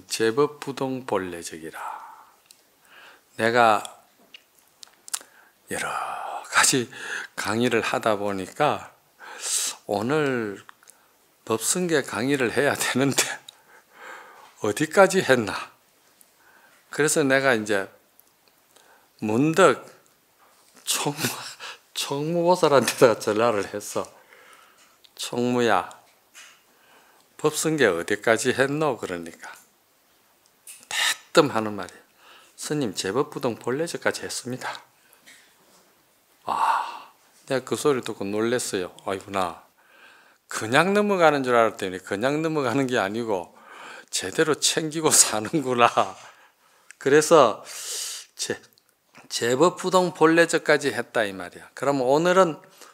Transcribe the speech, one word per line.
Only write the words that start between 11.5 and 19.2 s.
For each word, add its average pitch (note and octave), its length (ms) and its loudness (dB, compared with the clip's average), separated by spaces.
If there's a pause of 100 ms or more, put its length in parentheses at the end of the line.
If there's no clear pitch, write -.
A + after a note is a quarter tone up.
강의를 B2+ 520 -2
해야 B2+ 200 2
되는데 C3 420 0 (1400)
어디까지 E3 600 2
했나? A#2 320 2 (1400)
그래서 D3+ 320 2
내가 C3+ 320 4
이제 G2+ 340 0 (1300)
문득 C#3 680 2 (1000)